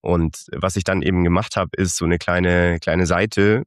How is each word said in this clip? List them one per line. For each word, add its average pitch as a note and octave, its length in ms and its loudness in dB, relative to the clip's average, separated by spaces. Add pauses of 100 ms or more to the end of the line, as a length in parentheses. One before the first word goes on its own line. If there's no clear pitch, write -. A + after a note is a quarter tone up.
Und E2 500 -2
was F#2 240 -4
ich F#2+ 80 -2
dann F#2+ 160 0
eben F2+ 240 2
gemacht F2 320 0
hab, F#2 180 -2
ist F#2+ 220 -2
so - 80 -4
eine E2+ 140 2
kleine, F2 600 2
kleine F2 280 0
Seite G2+ 600 2